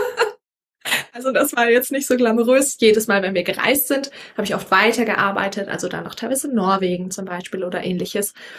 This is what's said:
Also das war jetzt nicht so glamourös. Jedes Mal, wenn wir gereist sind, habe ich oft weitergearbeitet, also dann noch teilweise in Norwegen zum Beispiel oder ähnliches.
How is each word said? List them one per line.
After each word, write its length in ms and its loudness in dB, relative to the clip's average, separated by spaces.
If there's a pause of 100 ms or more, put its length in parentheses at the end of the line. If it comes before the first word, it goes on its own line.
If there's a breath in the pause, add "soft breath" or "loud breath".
(1120 loud breath)
Also 180 -4
das 240 2
war 120 2
jetzt 240 4
nicht 140 -2
so 100 2
glamourös. 640 4
Jedes 280 6
Mal, 160 2
wenn 100 -2
wir 80 0
gereist 460 0
sind, 240 -2 (220 loud breath)
habe 100 -4
ich 100 -4
oft 160 -4
weitergearbeitet, 1000 2
also 200 -6
dann 160 -8
noch 100 -12
teilweise 340 -4
in 60 -6
Norwegen 560 0
zum 160 -8
Beispiel 380 -8
oder 200 -4
ähnliches. 520 -4 (240 loud breath)